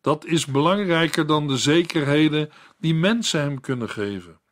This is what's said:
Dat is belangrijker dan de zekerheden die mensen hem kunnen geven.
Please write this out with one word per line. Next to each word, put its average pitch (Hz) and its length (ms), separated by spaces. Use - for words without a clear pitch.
Dat 151 240
is 165 220
belangrijker 165 800
dan 151 220
de 135 80
zekerheden 151 920
die 160 160
mensen 190 460
hem 143 200
kunnen 123 280
geven. 95 520